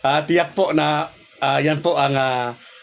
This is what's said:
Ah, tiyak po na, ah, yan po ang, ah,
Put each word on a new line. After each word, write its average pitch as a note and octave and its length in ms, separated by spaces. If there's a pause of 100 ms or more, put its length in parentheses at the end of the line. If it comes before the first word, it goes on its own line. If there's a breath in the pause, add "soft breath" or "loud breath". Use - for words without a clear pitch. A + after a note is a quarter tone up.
Ah, D3 240
tiyak E3+ 320
po E3+ 160
na, D3+ 320 (320)
ah, C#3 240
yan D3+ 160
po E3 160
ang, C#3 240
ah, B2+ 320 (320 loud breath)